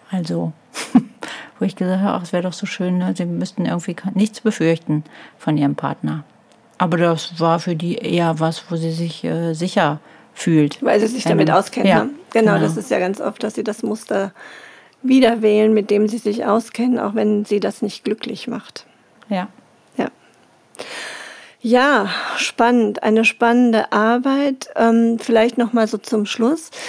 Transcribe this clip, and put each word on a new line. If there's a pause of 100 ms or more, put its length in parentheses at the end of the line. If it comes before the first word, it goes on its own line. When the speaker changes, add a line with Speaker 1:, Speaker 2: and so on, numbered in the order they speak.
(100)
Speaker 1:
Also, (520)
<laughs>
wo
ich
gesagt
habe,
"Ach,
es
wäre
doch
so
schön,
ne?
Sie
müssten
irgendwie
ka-,
nichts
befürchten (340)
von
Ihrem
Partner." (540)
Aber
das
war
für
die
eher
was,
wo
sie
sich,
äh,
sicher (340)
fühlt.
Speaker 2:
Weil
sie
sich
Speaker 1:
Wenn
Speaker 2:
damit
Speaker 1:
du
Speaker 2:
auskennen,
Speaker 1:
Ja,
Speaker 2:
ne? (220)
Genau,
Speaker 1:
genau.
Speaker 2:
das
ist
ja
ganz
oft,
dass
sie
das
Muster (680)
wieder
wählen,
mit
dem
sie
sich
auskennen,
auch
wenn
sie
das
nicht
glücklich
macht. (420)
Speaker 1:
Ja. (480)
Speaker 2:
Ja. (1500)
Ja, (280)
spannend,
eine
spannende
Arbeit.
Ähm,
vielleicht
noch
mal
so
zum
Schluss. (180)